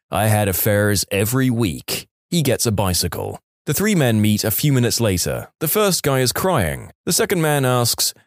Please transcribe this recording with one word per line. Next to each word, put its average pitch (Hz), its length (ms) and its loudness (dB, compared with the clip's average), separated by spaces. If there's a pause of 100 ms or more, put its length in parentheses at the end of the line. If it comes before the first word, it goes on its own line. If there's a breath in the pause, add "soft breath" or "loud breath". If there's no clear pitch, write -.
(100)
I 98 160 0
had 107 220 2
affairs 104 640 0
every 120 400 0
week." 107 580 -4 (220)
He 170 120 0
gets 127 240 0
a 113 60 2
bicycle. 87 680 -2 (280)
The 151 80 -2
three 208 200 0
men 120 280 2
meet 107 220 2
a 107 60 0
few 147 220 2
minutes 120 260 2
later. 85 500 -2 (120)
The 160 80 -4
first 202 340 0
guy 135 180 0
is 127 120 0
crying. 82 580 -2 (140)
The 185 80 -2
second 190 300 0
man 147 240 2
asks, 123 480 0 (120)